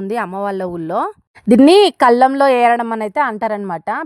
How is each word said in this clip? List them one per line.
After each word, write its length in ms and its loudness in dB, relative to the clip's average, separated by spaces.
ఉంది 240 -6
అమ్మ 120 -10
వాళ్ళ 160 -6
ఊళ్ళో. 360 -6
దీన్ని 260 6
కళ్ళంలో 460 4
ఏరడం 440 2
అని 140 -6
అయితే 140 -4
అంటారనమాట. 680 -6